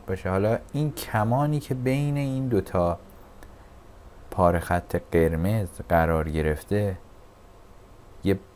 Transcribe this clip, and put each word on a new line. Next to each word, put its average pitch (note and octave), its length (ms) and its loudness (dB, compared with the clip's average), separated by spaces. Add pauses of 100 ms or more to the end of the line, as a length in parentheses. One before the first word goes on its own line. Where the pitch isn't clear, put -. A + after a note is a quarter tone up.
باشه. F#2+ 220 -4
حالا G2+ 280 2 (160)
این D3 180 0
کمانی C#3 680 0
که C#3 140 -6
بین C3+ 440 0
این C3+ 300 -2
دوتا F2+ 520 0 (1300)
پاره F2 280 4
خط F2 420 -2 (100)
قرمز E2+ 560 2 (220)
قرار D#2+ 400 2
گرفته، D#2 680 -2 (1300)
یه F#2+ 160 2 (160)